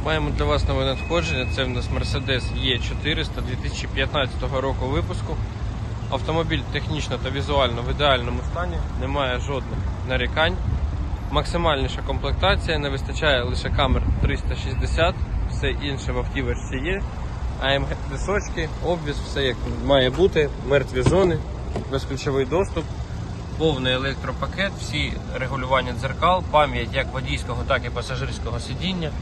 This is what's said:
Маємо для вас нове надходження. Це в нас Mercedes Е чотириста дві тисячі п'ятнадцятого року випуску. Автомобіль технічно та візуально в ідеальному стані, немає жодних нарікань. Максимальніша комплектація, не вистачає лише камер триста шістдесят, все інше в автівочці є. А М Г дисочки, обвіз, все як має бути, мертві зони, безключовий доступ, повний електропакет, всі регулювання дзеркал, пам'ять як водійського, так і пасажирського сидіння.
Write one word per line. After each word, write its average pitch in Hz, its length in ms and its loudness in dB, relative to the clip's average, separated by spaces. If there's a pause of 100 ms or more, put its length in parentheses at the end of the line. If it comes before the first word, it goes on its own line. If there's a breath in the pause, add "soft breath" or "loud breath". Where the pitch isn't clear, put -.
Маємо 151 260 0
для 143 140 0
вас 147 240 2
нове 135 160 2
надходження. 160 680 0
Це 135 100 0
в 127 40 0
нас 123 220 -2
Mercedes 131 520 0 (220)
Е 127 140 2
чотириста 147 600 -2
дві 127 220 -2
тисячі - 320 -4
п'ятнадцятого 131 680 0
року 131 260 0
випуску. 156 500 -2 (760)
Автомобіль 156 500 0 (120)
технічно 139 500 -2
та 127 80 -2
візуально 135 580 2
в - 20 0
ідеальному 123 500 2 (120)
стані, 170 240 -2 (240)
немає 135 380 0
жодних 127 400 -4 (300)
нарікань. 143 480 2 (760)
Максимальніша 147 760 2
комплектація, 151 720 2
не 143 100 0
вистачає 135 540 2
лише 127 280 0
камер 131 320 4 (200)
триста 131 340 0
шістдесят, 151 580 0 (360)
все 139 200 0
інше 131 420 -2
в 123 60 0
автівочці 120 580 -2
є. 165 260 -2 (600)
А 135 100 4
М 139 120 2
Г 147 120 -2 (140)
дисочки, 175 580 -2 (160)
обвіз, 151 320 -2
все - 260 -2
як 123 140 2 (300)
має 131 240 6
бути, 156 400 4 (180)
мертві 131 340 4
зони, 165 360 6 (520)
безключовий 135 560 0
доступ, 160 380 0 (720)
повний 131 340 2
електропакет, 135 880 -2
всі 143 320 -2 (220)
регулювання 131 680 0
дзеркал, 160 500 2
пам'ять 135 440 2
як 131 200 -2
водійського, 127 520 -4
так 127 200 2
і 123 40 -4
пасажирського 123 680 -4
сидіння. 156 500 -4 (120)